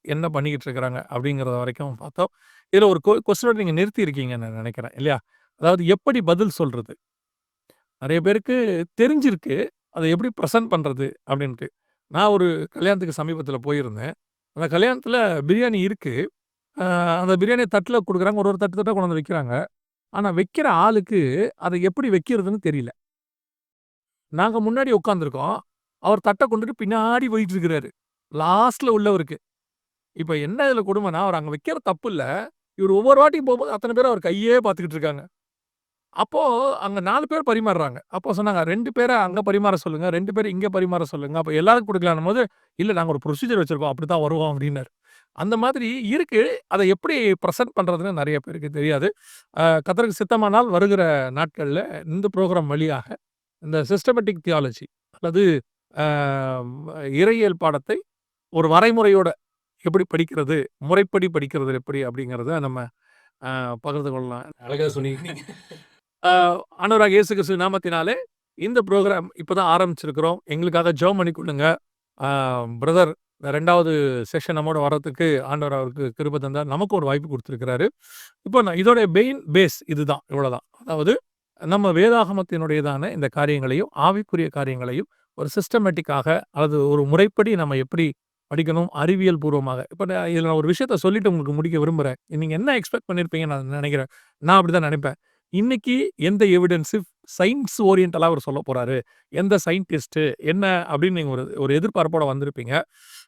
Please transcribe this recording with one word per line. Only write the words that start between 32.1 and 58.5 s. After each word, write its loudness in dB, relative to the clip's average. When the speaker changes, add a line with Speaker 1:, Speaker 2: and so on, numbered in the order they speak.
Speaker 1:
இல்ல. -6
இவர் 0
ஒவ்வொரு 6
வாட்டியும் 6
போகும்போது 0
அத்தனை 0
பேரும் 4
அவர் 0
கையே 2
பார்த்துக்கிட்டு -2
இருக்காங்க. -6
அப்போ 0
அங்க -4
நாலு 0
பேர் -2
பரிமாறுறாங்க. 0
அப்போ -6
சொன்னாங்க, 0
"ரெண்டு -2
பேரை 2
அங்க 0
பரிமாற 2
சொல்லுங்க, -4
ரெண்டு -4
பேரை -2
இங்க -2
பரிமாற 0
சொல்லுங்க. -6
அப்ப -4
எல்லாருக்கும் 2
கொடுக்கலான்னும் 0
போது, 0
இல்ல -2
நாங்க -2
ஒரு -2
ப்ரொசீஜர் -2
வச்சிருக்கோம், -4
அப்படித்தான் -4
வருவோம்" -2
அப்படின்னாரு. -6
அந்த -4
மாதிரி -2
இருக்கு. 0
அதை 2
எப்படி 0
பிரசன்ட் -2
பண்றதுன்னு -2
நிறைய -2
பேருக்கு -10
தெரியாது. 0
அ, 4
கர்த்தருக்கு 0
சித்தமானால் 2
வருகிற 2
நாட்கள்ல -4
இந்த -2
ப்ரோக்ராம் 0
வழியாக -4
இந்த -4
சிஸ்டமேட்டிக் 0
தியாலஜி -2
அல்லது, 4
அ, 0
இறையியல் 2
பாடத்தை -2
ஒரு 2